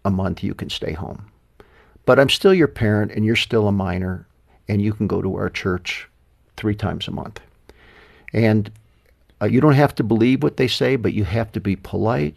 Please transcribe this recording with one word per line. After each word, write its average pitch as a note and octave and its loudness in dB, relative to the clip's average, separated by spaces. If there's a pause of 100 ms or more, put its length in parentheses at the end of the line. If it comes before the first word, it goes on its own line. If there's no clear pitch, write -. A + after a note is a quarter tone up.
a G2 0
month F#2+ -2
you G2 -4
can - -10
stay - -8
home. D#2 -10 (800)
But C3 6
I'm C#3 6
still F#3+ 4
your D#3+ 6
parent, G#2+ 0
and G#2+ -2
you're A2 2
still A2 0
a G2+ 2
minor, F#2 -4 (420)
and G#2 0
you G#2 0
can G#2 -4
go F#2 -2
to F#2+ -4
our F#2+ -4
church - -6 (480)
three G#2 -2
times E2+ -6
a - -10
month. - -12 (920)
And, G#2+ 2 (720)
uh, G#2+ 0
you A#2+ 2
don't D3+ 6
have C#3+ 4
to - 0
believe A#2 2
what D3 -2
they C3 2
say, B2+ 0
but A2 -2
you G#2 -2
have A2 -2
to A2 -6
be G2 -2
polite, B2 -4